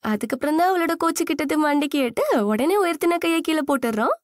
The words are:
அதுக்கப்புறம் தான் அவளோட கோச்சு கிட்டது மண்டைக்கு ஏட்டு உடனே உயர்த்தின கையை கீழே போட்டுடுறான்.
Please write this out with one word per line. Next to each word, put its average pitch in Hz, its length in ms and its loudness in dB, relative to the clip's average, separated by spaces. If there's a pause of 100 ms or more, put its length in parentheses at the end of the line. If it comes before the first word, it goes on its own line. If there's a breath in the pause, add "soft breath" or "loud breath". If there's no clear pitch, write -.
அதுக்கப்புறம் 254 520 -2
தான் 349 140 2
அவளோட 339 240 0 (100)
கோச்சு 330 200 0
கிட்டது 302 340 -2
மண்டைக்கு 294 380 0
ஏட்டு 262 500 0
உடனே 254 320 2
உயர்த்தின 339 400 0
கையை 330 220 0
கீழே 311 260 -2
போட்டுடுறான். 247 580 0